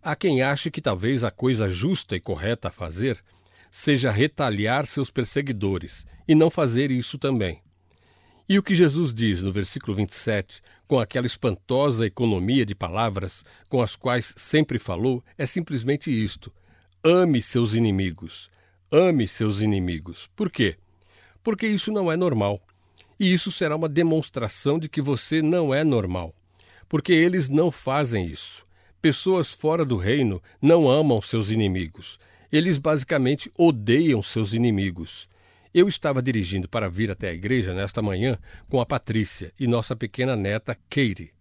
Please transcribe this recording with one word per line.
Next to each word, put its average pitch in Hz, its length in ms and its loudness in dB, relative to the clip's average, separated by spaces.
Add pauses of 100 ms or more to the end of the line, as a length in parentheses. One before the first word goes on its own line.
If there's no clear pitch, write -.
Há 151 120 -4
quem 143 280 2
ache 143 260 -2
que 151 120 -10
talvez 113 420 -2
a 110 80 -2
coisa 117 400 0
justa 107 440 -4
e 90 40 -2
correta 98 480 -6
a 85 40 -6
fazer 92 460 -6 (540)
seja 135 400 0
retalhar 120 760 0
seus 135 240 -6
perseguidores 104 960 -4 (220)
e 156 80 6
não 160 160 6
fazer 135 400 0
isso 127 260 -4
também. 113 440 -2 (840)
E 196 120 4
o 196 40 -4
que 196 120 0
Jesus 160 360 4
diz 110 300 0
no 95 100 -2
versículo 101 460 -6
vinte 101 140 -2
e - 40 -20
sete, - 460 -6 (260)
com 135 120 2
aquela 123 260 -2
espantosa 123 800 -2
economia 110 580 0
de 101 120 -6
palavras 95 680 -6 (240)
com 127 140 0
as 110 140 -2
quais 123 420 -4
sempre 151 400 0
falou, 117 460 -4 (120)
é 143 120 -6
simplesmente 143 640 -4
isto: 110 420 -4 (500)
"Ame 165 380 6
seus 117 320 0
inimigos. 98 760 -2 (400)
Ame 156 360 4
seus 104 340 -2
inimigos." 90 760 -2
Por 208 160 -2
quê? - 240 0 (680)
Porque 220 240 -2
isso 214 240 -2
não 190 200 0
é 160 40 0
normal. 113 460 0 (580)
E 185 140 4
isso 185 180 0
será 151 240 -2
uma 160 140 -2
demonstração 151 880 0
de 160 100 -6
que 147 140 -6
você 143 400 -2
não 156 320 2
é 143 100 2
normal. 92 520 0 (520)
Porque 160 260 0
eles 170 360 4
não 156 220 2
fazem 127 560 -2
isso. - 360 -14 (380)
Pessoas 165 520 2
fora 156 320 0
do 123 120 0
reino 104 440 0 (200)
não 156 280 6
amam 135 320 4
seus 107 300 -2
inimigos. 95 680 -2 (320)
Eles 160 260 2
basicamente 143 760 0
odeiam 131 680 4
seus 107 300 -4
inimigos. 98 760 -2 (440)
Eu 180 160 6
estava 143 340 -2
dirigindo 98 460 -2
para 107 220 -4
vir 101 220 -4
até 95 180 -8
a 85 40 -6
igreja 95 400 -2
nesta 98 280 -4
manhã 107 380 -2 (280)
com 135 120 0
a 117 60 0
Patrícia 110 720 -4
e 131 80 -2
nossa 117 280 -2
pequena 127 400 -4
neta 107 400 -4 (140)
Katie. 98 520 -2